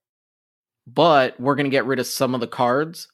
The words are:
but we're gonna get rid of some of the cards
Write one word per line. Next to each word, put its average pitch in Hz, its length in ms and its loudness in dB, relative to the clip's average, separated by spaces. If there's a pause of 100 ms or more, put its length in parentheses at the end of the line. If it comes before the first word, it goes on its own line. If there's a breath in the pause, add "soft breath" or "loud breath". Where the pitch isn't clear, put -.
(880)
but 135 520 2
we're 135 140 0
gonna 139 160 -2
get 127 160 0
rid 131 140 -2
of 120 80 -4
some 127 260 -2
of 123 80 -4
the 113 60 -4
cards 135 680 -2